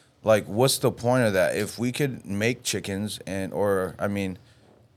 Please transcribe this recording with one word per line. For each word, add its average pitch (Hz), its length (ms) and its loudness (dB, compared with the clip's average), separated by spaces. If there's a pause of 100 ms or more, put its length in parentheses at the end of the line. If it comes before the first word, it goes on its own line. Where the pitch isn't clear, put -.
(240)
like, 107 220 4
what's 113 320 2
the 127 140 2
point 123 340 2
of 104 80 2
that? 82 240 4
If 98 200 -4
we 120 140 -2
could 131 340 -4
make 107 380 -2
chickens 101 640 -4
and, 95 240 -4
or, 95 480 0
I 101 80 0
mean, 98 300 -4 (600)